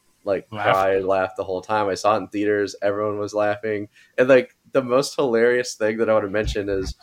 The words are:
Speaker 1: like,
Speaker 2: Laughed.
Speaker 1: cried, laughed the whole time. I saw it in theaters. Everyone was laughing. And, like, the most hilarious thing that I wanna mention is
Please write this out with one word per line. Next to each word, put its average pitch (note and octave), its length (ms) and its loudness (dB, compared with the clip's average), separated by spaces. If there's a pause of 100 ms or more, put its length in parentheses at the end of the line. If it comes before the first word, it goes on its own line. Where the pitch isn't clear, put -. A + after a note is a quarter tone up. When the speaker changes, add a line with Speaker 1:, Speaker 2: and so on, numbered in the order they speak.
(260)
Speaker 1:
like, F#2+ 260 -2
Speaker 2:
Laughed. G#2 180 -2
Speaker 1:
cried, G2 360 2
laughed F#2+ 320 0
the G2 80 -4
whole F#2 160 -4
time. G#2+ 260 -2
I F#2+ 60 -2
saw G#2 220 2
it G#2+ 60 0
in F#2+ 60 -10
theaters. G#2 540 -2
Everyone G#2 380 -2
was G#2 140 -6
laughing. G#2 540 -2 (300)
And, B2+ 100 4
like, - 280 4 (180)
the C3+ 100 2
most B2 320 0
hilarious B2 600 2
thing A2 220 -2
that A2 120 0
I A2 40 4
wanna G#2 160 2
mention G#2 380 -2
is F#2+ 360 -4